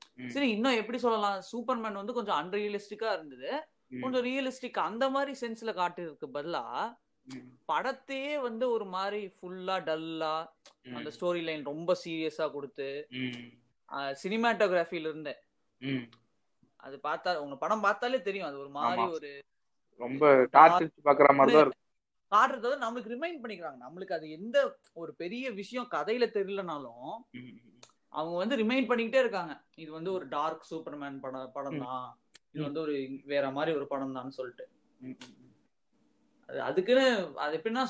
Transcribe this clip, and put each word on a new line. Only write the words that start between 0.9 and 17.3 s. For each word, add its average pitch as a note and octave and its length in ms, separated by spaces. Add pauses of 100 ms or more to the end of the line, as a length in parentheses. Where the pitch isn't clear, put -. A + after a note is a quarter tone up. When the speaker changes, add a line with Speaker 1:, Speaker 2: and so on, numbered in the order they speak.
Speaker 2:
சொல்லலாம், G#3 440
சூப்பர்மேன் A3 600
வந்து A3 120
கொஞ்சம் G3+ 260
அன்ரியலிஸ்டிக்கா G#3 760
இருந்தது. D3+ 380 (400)
Speaker 1:
ம். B3+ 100
Speaker 2:
கொஞ்சம் B3+ 240
ரியலிஸ்டிக் B3+ 520
அந்த G#3+ 320
மாதிரி C4+ 380
சென்ஸ்ல A3+ 160
காட்டுறதுக்கு F3 720
பதிலா, D3 600 (280)
Speaker 1:
ம். B2+ 480
Speaker 2:
படத்தையே C4+ 680
வந்து A#3+ 280
ஒரு A3+ 160
மாதிரி G3 420
ஃபுல்லா F#3 560
டல்லா, D#3+ 600 (380)
Speaker 1:
ம். B2+ 120
Speaker 2:
அந்த A#2 240
ஸ்டோரி F3 240
லைன் D#3+ 200
ரொம்ப E3 420
சீரியஸா D#3+ 460
கொடுத்து, C#3 580
Speaker 1:
ம். B2 380 (420)
Speaker 2:
ஆ, C#3 180 (160)
சினிமாட்டோகிராஃபில G3 760
இருந்தே. D#3 360 (440)
Speaker 1:
ம். B2+ 300 (680)
Speaker 2:
அது C3+ 280
பார்த்தா, F#3 320